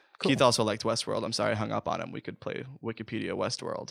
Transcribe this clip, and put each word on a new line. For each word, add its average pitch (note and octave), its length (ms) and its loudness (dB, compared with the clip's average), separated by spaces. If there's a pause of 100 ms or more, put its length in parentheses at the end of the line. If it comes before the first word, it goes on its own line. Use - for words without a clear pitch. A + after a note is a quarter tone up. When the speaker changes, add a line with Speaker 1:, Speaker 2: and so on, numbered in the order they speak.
(200)
Speaker 1:
Cool. - 120 2
Speaker 2:
Keith C3+ 100 4
also A#2+ 220 8
liked G#2+ 200 0
Westworld. A2 400 0
I'm A2+ 100 -4
sorry G#2+ 200 2
I - 20 2
hung G#2+ 160 -2
up A2 160 -2
on F2 140 -2
him. E2+ 100 -8
We - 100 -8
could - 180 -10
play - 240 -6 (200)
Wikipedia A2 480 -6
Westworld, - 600 -4